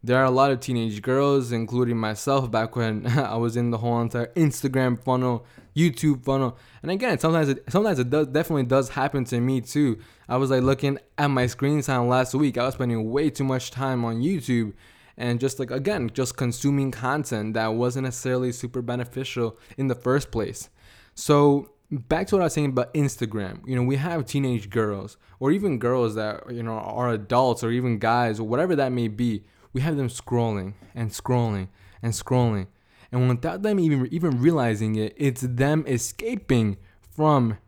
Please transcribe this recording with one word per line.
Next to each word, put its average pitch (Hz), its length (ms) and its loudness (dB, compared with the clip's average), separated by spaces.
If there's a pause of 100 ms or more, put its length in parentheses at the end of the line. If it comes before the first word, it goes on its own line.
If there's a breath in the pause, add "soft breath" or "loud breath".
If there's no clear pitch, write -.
There 123 140 4
are 135 60 4
a 131 60 4
lot 135 220 4
of 123 80 -2
teenage 113 420 -2
girls, 135 480 2
including 120 460 0
myself, 113 520 0
back 113 280 0
when 110 300 -2
<laughs> 120 120 2
I 113 180 -2
was 117 200 0
in 120 140 0
the 117 80 -2
whole 117 220 0
entire 117 340 -2
Instagram 131 680 2
funnel, 127 420 0 (300 loud breath)
YouTube 151 480 2
funnel. 135 340 0 (260 loud breath)
And 160 100 -4
again, 196 260 0
sometimes 160 300 4
it, 135 200 -2
sometimes 190 300 2
it 123 120 0
does, 147 180 2
definitely 139 360 0
does 131 260 2
happen 139 340 -2
to 120 160 -2
me 127 200 2
too. 127 380 0 (300 loud breath)
I - 80 -2
was, 131 140 2
like, 131 120 4
looking 139 360 0 (200)
at 147 100 2
my 127 180 2
screen 139 360 0
time 123 260 0
last 127 260 2
week. 151 220 2
I 123 100 0
was 131 80 -2
spending 117 360 -2
way 143 200 2
too 143 140 -4
much 131 280 -2
time 127 320 -2
on 113 160 -2
YouTube 123 540 0 (420 soft breath)
and 120 220 -2
just, 131 200 -2
like, 127 120 -6
again, 135 420 -2
just 131 240 -4
consuming 139 540 0
content 120 640 -4
that 110 140 0
wasn't 120 360 0
necessarily 127 480 -2
super 123 300 -6
beneficial 120 760 -4 (180 loud breath)
in 135 120 0
the 123 60 2
first 131 360 0
place. - 400 -6 (440 soft breath)
So 143 560 4 (200)
back 170 380 -2
to - 60 0
what 190 80 4
I 175 40 2
was 151 80 -2
saying 147 160 0
about 127 240 -2
Instagram. 110 720 -2
You 127 100 -2
know, 123 80 2
we 135 120 2
have 151 300 -2
teenage 123 440 -2
girls, 104 460 -2 (220 soft breath)
or 135 140 2
even 190 260 0
girls 120 380 0
that, 107 340 -6
you 120 120 -8
know, 113 100 -4
are 110 380 -4
adults, 117 520 2
or 113 80 0
even 120 280 0
guys, 113 420 2
or 113 40 -4
whatever 147 300 0
that 139 160 2
may 120 180 0
be. 107 360 -2 (280 soft breath)
We 127 100 -2
have 156 140 0
them 135 120 -2
scrolling 107 680 -2 (200)
and 113 160 -4
scrolling 110 580 -2 (340 soft breath)
and 117 100 -2
scrolling. 113 560 0 (440 soft breath)
And 123 160 2
without 165 340 -2
them 208 160 2
even, 147 320 2
even 151 300 0
realizing 113 560 2
it, 107 200 -4
it's 135 260 -2
them 135 440 0
escaping 127 920 0 (240 soft breath)
from 139 680 2